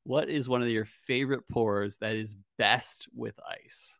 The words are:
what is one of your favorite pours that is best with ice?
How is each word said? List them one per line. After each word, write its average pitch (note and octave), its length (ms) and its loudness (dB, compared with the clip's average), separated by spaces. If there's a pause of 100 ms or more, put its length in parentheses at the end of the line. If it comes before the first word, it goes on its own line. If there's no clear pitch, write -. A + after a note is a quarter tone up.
what D3 260 0
is C#3 180 -2
one B2 140 2
of A#2+ 60 2
your A2 160 2
favorite C3+ 640 -2
pours G2+ 500 2
that A2 160 -2
is G#2+ 220 -6 (200)
best A#2 580 2
with A2+ 320 -8
ice? - 540 -14